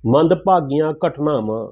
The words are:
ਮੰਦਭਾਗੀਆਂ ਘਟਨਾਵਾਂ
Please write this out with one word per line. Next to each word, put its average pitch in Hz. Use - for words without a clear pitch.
ਮੰਦਭਾਗੀਆਂ 156
ਘਟਨਾਵਾਂ 139